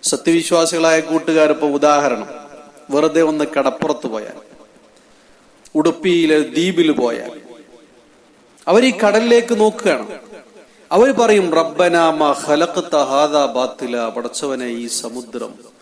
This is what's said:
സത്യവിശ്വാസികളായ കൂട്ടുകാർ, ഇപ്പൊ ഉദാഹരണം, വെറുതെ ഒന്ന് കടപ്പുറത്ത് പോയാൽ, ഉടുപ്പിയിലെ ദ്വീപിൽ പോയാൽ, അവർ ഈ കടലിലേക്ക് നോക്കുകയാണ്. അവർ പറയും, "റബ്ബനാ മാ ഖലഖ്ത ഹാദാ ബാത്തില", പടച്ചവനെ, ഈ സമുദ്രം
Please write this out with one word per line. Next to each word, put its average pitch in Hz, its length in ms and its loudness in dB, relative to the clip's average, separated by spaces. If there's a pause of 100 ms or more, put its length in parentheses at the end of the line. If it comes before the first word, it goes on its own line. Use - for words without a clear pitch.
സത്യവിശ്വാസികളായ 165 960 2
കൂട്ടുകാർ, 156 500 0
ഇപ്പൊ - 160 0
ഉദാഹരണം, 143 600 2 (640)
വെറുതെ 151 320 2
ഒന്ന് 156 220 0 (140)
കടപ്പുറത്ത് 139 480 -2
പോയാൽ, 110 460 -12 (1200)
ഉടുപ്പിയിലെ 160 680 2
ദ്വീപിൽ 165 520 0
പോയാൽ, 120 380 -4 (1400)
അവർ 214 160 4
ഈ 254 80 4 (140)
കടലിലേക്ക് 233 540 2
നോക്കുകയാണ്. 214 480 0 (840)
അവർ 240 200 4
പറയും, 208 400 2
"റബ്ബനാ 165 580 2
മാ 151 240 0 (120)
ഖലഖ്ത 165 500 0
ഹാദാ 143 500 0
ബാത്തില", 120 600 -4
പടച്ചവനെ, 123 580 -8
ഈ 117 200 -8
സമുദ്രം 117 680 -10 (280)